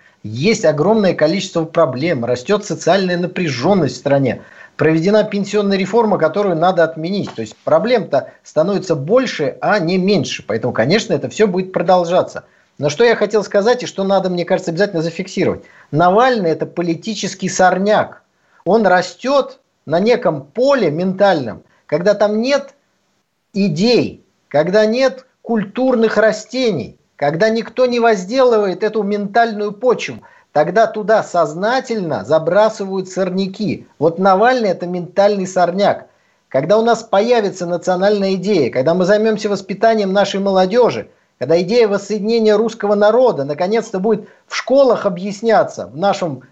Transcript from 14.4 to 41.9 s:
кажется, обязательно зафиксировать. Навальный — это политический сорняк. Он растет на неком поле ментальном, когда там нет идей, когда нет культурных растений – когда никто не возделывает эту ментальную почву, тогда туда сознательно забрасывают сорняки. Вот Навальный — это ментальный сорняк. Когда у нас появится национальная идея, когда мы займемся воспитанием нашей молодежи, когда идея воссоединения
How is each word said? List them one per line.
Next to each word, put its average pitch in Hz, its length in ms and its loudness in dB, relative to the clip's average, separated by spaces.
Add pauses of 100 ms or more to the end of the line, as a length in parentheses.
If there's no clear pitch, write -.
кажется, 180 280 -2
обязательно 180 300 -2
зафиксировать. 165 600 -4 (300)
Навальный — 190 600 2
это 156 140 -4
политический 180 840 -6
сорняк. 185 760 0 (440)
Он 208 200 2
растет 240 760 0 (260)
на 160 160 0
неком 185 420 0
поле 247 480 0
ментальном, 175 720 -2 (220)
когда 180 300 0
там 214 260 0
нет 269 320 -2 (800)
идей, 196 720 0 (240)
когда 180 360 2
нет 254 400 -2 (160)
культурных 226 760 0
растений – 214 800 -2 (180)
когда 160 340 0
никто 233 360 -2
не 240 140 0
возделывает 214 840 2
эту 214 200 -2
ментальную 208 680 -2
почву, 202 460 -2 (340)
тогда 175 360 2
туда 208 360 0
сознательно 175 1000 -2
забрасывают 190 840 0
сорняки. 190 800 -4 (120)
Вот 165 200 0
Навальный — 208 520 4
это 175 160 -6
ментальный 185 600 0
сорняк. 180 600 0 (420)
Когда 156 280 2
у 226 60 2
нас 226 200 0
появится 202 600 0
национальная 190 720 0
идея, 170 360 0
когда 131 220 0
мы 180 120 2
займемся 214 440 2
воспитанием 202 640 0
нашей 196 260 0
молодежи, 190 720 2 (280)
когда 151 240 0
идея 214 280 2
воссоединения 214 680 0